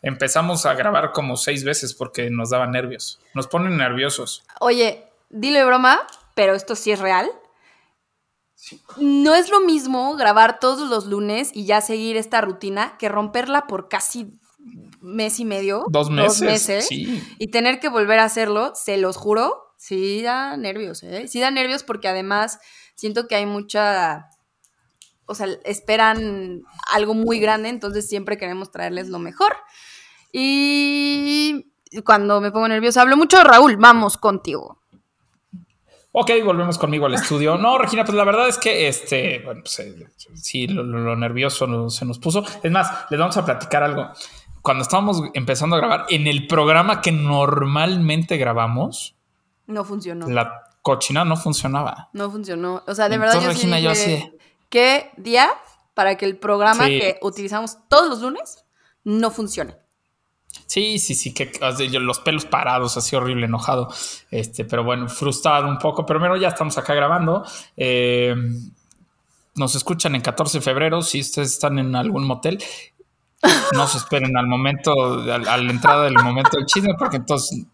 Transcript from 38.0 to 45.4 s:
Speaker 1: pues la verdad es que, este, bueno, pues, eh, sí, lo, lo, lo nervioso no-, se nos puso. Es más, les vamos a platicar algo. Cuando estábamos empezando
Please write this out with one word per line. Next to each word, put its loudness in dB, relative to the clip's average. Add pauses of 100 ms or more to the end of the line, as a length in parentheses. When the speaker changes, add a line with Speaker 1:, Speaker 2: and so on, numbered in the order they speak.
Speaker 1:
pues 0
la 4
verdad 4
es -2
que, 0
este, -2
bueno, -12
pues, -10
eh, -18 (260)
sí, -6
lo, -4
lo, -6
lo -2
nervioso -2
no-, -4
se -8
nos -6
puso. -2 (200)
Es 0
más, 2 (220)
les -2
vamos 0
a -2
platicar -2
algo. -4 (540)
Cuando 0
estábamos 0 (120)
empezando -2